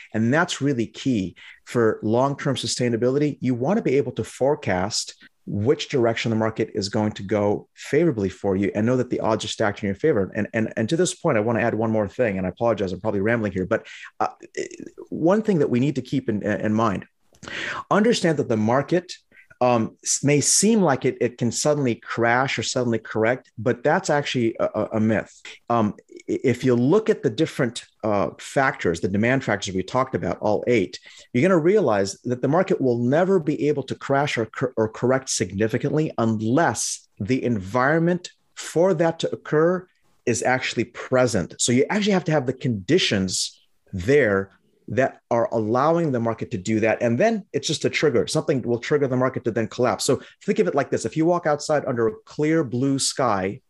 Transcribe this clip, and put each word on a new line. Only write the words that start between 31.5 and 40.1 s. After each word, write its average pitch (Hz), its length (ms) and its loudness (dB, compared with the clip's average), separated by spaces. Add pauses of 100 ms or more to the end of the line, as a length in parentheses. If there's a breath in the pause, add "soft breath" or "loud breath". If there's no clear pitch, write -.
realize 147 680 2
that 123 180 -4
the 131 60 0
market 180 340 2
will 120 160 2
never 170 420 2
be 147 260 -2
able 139 180 0
to 113 100 -8
crash 139 420 -2
or 113 80 0
cor-, - 320 -4
or 110 120 2
correct 131 420 0
significantly 120 880 0
unless 113 880 0 (100)
the 127 240 0
environment 131 920 0 (240)
for 185 360 2
that 165 280 0
to - 120 -4
occur 165 560 0 (380)